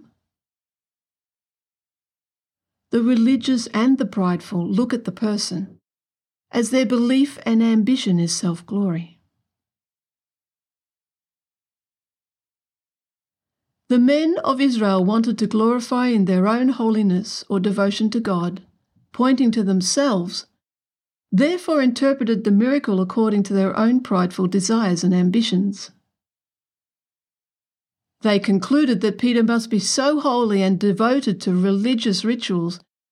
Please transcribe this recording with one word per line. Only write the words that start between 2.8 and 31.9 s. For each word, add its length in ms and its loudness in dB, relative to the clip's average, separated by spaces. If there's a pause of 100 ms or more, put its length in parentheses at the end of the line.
The 100 0
religious 720 2
and 240 2
the 80 -2
prideful 580 -4
look 300 -2
at 80 -4
the 80 -10
person, 720 -6 (720)
as 180 0
their 160 2
belief 580 0
and 160 2
ambition 600 2
is 120 -2
self-glory. 880 -4 (4000)
The 100 2
men 460 2
of 160 -2
Israel 440 2
wanted 340 0
to 100 -2
glorify 580 0
in 200 2
their 200 2
own 220 2
holiness 800 0
or 100 0
devotion 520 0
to 100 -4
God, 420 -4 (480)
pointing 400 2
to 140 0
themselves, 840 -2 (840)
therefore 500 2
interpreted 640 0
the 80 2
miracle 480 2
according 420 0
to 100 -4
their 240 0
own 220 2
prideful 480 -2
desires 560 0
and 100 2
ambitions. 800 0 (2250)
They 180 2
concluded 640 0
that 180 -2
Peter 240 0
must 280 0
be 100 0
so 400 0
holy 420 0
and 160 2
devoted 640 0
to 200 0
religious 640 0